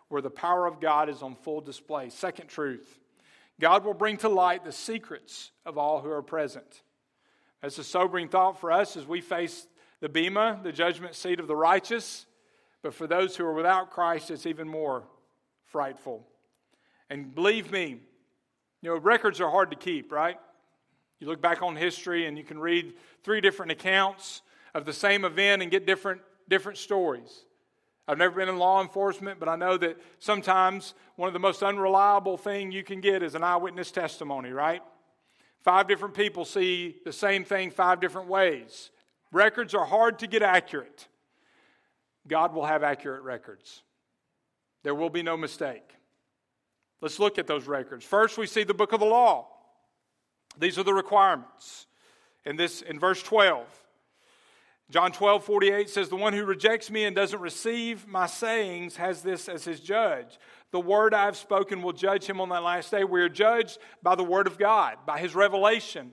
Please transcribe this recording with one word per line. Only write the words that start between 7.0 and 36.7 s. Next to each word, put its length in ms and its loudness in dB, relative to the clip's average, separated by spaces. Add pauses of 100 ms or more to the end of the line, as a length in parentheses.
That's 180 -12
a 60 -12
sobering 440 0
thought 320 2
for 100 -2
us 260 2
as 100 -12
we 140 -6
face 460 -6 (340)
the 80 -6
bema, 540 0
the 100 -8
judgment 420 -2
seat 260 -4
of 80 -8
the 80 -2
righteous. 720 0 (540)
But 140 -10
for 120 -12
those 300 0
who 80 -6
are 100 -2
without 360 0
Christ, 400 -2
it's 160 -10
even 220 -8
more 400 -6 (560)
frightful. 600 -8 (840)
And 240 -12
believe 380 0
me, 300 -6 (800)
you 80 -6
know, 80 -2
records 420 2
are 100 0
hard 220 2
to 40 -12
keep, 360 -6
right? 260 -2 (800)
You 80 -16
look 140 -6
back 200 0
on 140 -4
history 520 -4
and 120 -8
you 60 -16
can 160 -16
read 340 -2 (300)
three 160 -2
different 320 2
accounts 720 -2 (320)
of 100 -6
the 80 -8
same 320 2
event 380 2
and 100 -6
get 140 0
different, 340 0 (280)
different 300 -2
stories. 680 -4 (640)
I've 100 0
never 180 2
been 120 -2
in 100 -4
law 220 4
enforcement, 600 -4
but 80 -6
I 80 -2
know 220 0
that 220 -4 (200)
sometimes 720 0 (220)
one 100 -4
of 60 -4
the 80 -6
most 240 0
unreliable 720 4
thing 340 -6
you 140 -8
can 160 -10
get 240 2
is 100 -6
an 80 -6
eyewitness 480 -2
testimony, 600 -6
right? 300 -2 (800)
Five 260 6
different 260 -2
people 300 -2
see 600 -2